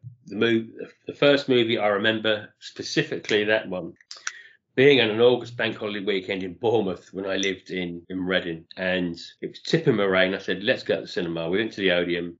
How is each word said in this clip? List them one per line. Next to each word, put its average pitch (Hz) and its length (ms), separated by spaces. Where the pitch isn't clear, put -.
the 98 80
mov-, 113 340
the - 60
first 143 360
movie 117 280
I 104 100
remember 107 720
specifically - 840
that 107 240
one 90 240
being 135 240
on 113 100
an 110 120
August 120 340
bank 113 220
holiday 104 260
weekend 95 400
in 90 100
Bournemouth 107 600
when 95 120
I 95 120
lived 98 340
in, 87 380
in 92 160
Reading, 87 400
and 92 420
it - 120
was - 100
tipping 147 340
my 101 80
rain. 95 300
I 95 60
said, 95 240
"Let's 110 200
go 104 120
to 82 80
the - 40
cinema." 82 420
We 95 100
went 110 160
to - 40
the 92 120
Odeon, 87 480